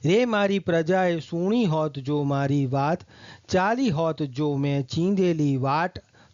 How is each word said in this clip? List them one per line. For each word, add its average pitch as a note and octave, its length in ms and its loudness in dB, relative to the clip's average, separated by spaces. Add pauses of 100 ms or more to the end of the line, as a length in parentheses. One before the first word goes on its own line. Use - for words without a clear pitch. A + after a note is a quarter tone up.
રે G#3+ 200 4
મારી G3+ 340 0
પ્રજાએ E3+ 600 0
સુણી G3 460 0
હોત D#3 340 0
જો D3 240 -2
મારી C#3 420 0
વાત, C#3 400 -2 (420)
ચાલી A3 420 2
હોત D#3+ 340 -2
જો C#3+ 340 -2
મેં C#3 260 0
ચીંધેલી E3+ 760 0
વાટ, C#3 420 -2 (340)